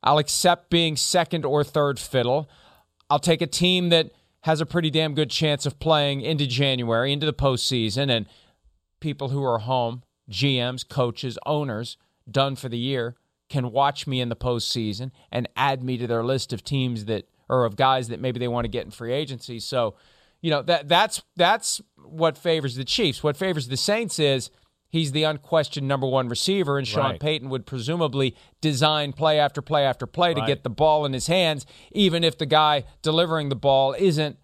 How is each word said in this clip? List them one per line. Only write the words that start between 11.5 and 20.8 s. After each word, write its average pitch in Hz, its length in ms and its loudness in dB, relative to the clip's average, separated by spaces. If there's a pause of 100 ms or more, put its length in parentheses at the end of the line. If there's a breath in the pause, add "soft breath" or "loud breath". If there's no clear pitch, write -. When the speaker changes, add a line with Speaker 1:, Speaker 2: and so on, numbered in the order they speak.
Speaker 1:
done 135 240 0
for 127 140 -10
the 117 100 -6
year, 123 380 -4 (320)
can 123 240 -4
watch 139 340 0
me 131 140 -2
in 120 80 -2
the 117 80 -6
postseason 117 760 -4 (220 soft breath)
and 120 240 -4
add 135 260 0
me 127 140 -2
to 117 100 -4
their 117 160 0
list 127 300 -2
of 104 100 -8
teams 123 420 -2
that, 107 220 -4 (220)
or 127 160 2
of 104 100 -2
guys 131 320 2
that 113 120 -8
maybe 123 200 -4
they 123 80 -2
wanna 120 220 -2
get 104 160 -6
in 104 60 -18
free 117 220 -6
agency." 135 460 -8
So, 117 360 -2 (460 soft breath)
you 165 80 -2
know, 147 140 0
that, 151 260 0